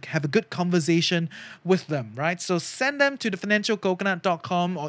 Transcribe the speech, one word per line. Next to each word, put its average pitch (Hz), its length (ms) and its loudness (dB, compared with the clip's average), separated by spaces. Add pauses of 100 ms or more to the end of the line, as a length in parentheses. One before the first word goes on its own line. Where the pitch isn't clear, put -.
have 151 180 -2
a 151 40 -2
good 214 220 2
conversation 170 800 2 (360)
with 180 240 2
them, 127 260 -4
right? 160 260 -2
So 180 180 0
send 277 420 -2
them 277 180 2
to 226 100 -4
the 190 80 -2
financial 208 400 0
coconut 190 460 0
dot 170 220 0
com 175 320 0
or 147 120 -6